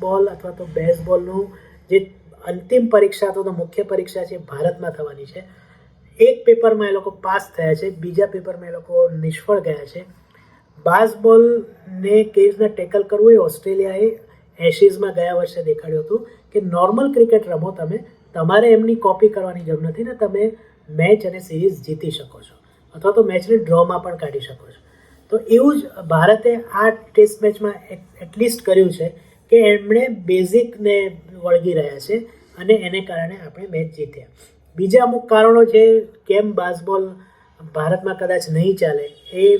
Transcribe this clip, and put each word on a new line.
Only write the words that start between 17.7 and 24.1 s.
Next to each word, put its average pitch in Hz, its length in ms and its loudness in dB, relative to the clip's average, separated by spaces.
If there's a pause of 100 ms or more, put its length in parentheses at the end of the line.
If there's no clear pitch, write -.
તમે, 185 340 -8 (300)
તમારે 196 360 2
એમની 226 240 2
કોપી 208 340 2
કરવાની 185 320 -4
જરૂર 160 220 -6
નથી 165 220 -8
ને 247 100 -12
તમે 208 420 -4 (340)
મેચ 185 360 0
અને 185 120 -8
સિરીઝ 165 440 -6
જીતી 156 280 -10
શકો - 300 -16
છો - 140 -20 (400)
અથવા 175 180 -2
તો 226 100 4
મેચને 190 340 0
ડ્રોમાં 175 440 0
પણ 175 160 -12